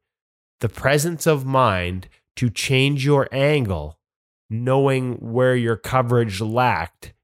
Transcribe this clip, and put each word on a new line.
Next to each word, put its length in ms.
the 80
presence 580
of 180
mind 600
to 140
change 540
your 260
angle, 680
knowing 640
where 400
your 220
coverage 640
lacked, 840